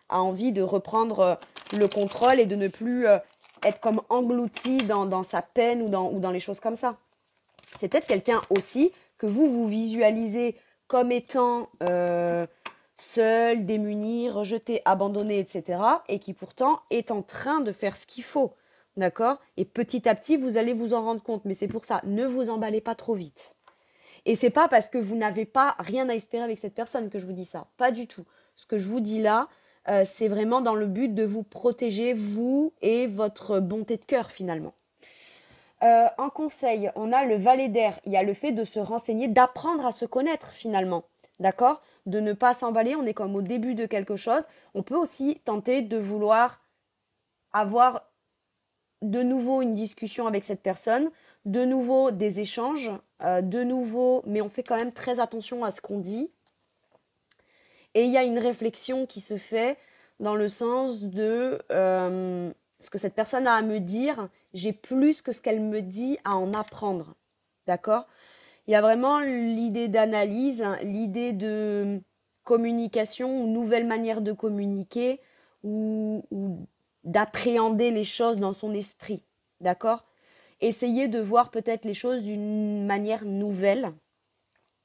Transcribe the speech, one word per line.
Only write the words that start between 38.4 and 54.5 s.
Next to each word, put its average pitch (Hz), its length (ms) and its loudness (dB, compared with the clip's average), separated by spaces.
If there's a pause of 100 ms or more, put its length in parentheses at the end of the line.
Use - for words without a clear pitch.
de 226 100 -2
se 214 160 -8
renseigner, 226 480 -2
d'apprendre 254 580 2
à 240 60 0
se - 140 -6
connaître, 285 480 -2
finalement. 190 500 -2 (380)
D'accord ? 240 420 2 (240)
De 202 140 -2
ne 214 120 0
pas 247 220 2
s'emballer, 233 400 0
on 302 80 -2
est 214 120 -2
comme 196 200 -4
au 202 80 -2
début 233 320 -4
de 220 120 -4
quelque 202 280 -4
chose. 254 300 0 (300)
On 196 100 -6
peut 262 100 -6
aussi 294 500 -2
tenter 240 380 0
de 226 140 -4
vouloir 214 640 2 (920)
avoir 226 560 2 (920)
de 220 240 0
nouveau 254 380 2
une 226 120 0
discussion 220 540 -4
avec 202 160 0
cette 196 180 -8
personne, 233 480 0 (340)
de 226 200 0
nouveau 262 480 4
des 196 260 -2
échanges, 233 540 -4 (320)
euh, 180 160 2
de 196 240 0
nouveau, 254 640 2
mais 208 140 -2
on 208 80 -2
fait 247 140 -8